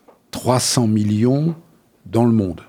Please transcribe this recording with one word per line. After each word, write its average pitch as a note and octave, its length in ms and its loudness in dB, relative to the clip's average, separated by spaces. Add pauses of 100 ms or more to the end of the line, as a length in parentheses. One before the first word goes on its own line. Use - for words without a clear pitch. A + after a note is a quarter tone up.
(320)
trois B2 280 -2
cents A#2+ 280 0
millions A2 640 0 (540)
dans A2+ 180 2
le A#2 60 4
monde. F#2+ 380 -2